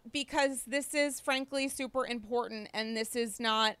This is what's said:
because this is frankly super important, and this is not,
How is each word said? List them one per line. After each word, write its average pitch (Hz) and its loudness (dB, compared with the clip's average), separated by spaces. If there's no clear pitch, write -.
because 277 2
this 277 -2
is 285 2
frankly 269 0
super 262 -2
important, 226 -2
and 220 -2
this 220 -2
is 233 -2
not, 220 2